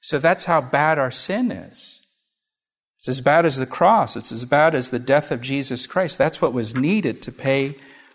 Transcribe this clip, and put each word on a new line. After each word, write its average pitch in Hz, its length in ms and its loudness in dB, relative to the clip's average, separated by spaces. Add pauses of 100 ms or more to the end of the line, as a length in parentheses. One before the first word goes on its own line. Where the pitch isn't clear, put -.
So 143 200 -4
that's 165 240 2
how 160 160 2
bad 147 400 0
our 127 100 0
sin 220 400 -2
is. - 480 -14 (1000)
It's - 80 -10
as 127 120 -2
bad 151 240 6
as 139 120 2
the 131 100 -2
cross. 185 480 2
It's 113 160 -6
as 117 140 -8
bad 151 320 4
as 131 140 -2
the 120 100 -4
death 139 320 2
of 123 80 -4
Jesus 135 480 -6
Christ. 185 280 -2
That's 160 240 0
what 147 120 0
was 117 240 -4
needed 151 460 0
to 123 100 -12
pay 139 420 -2 (400)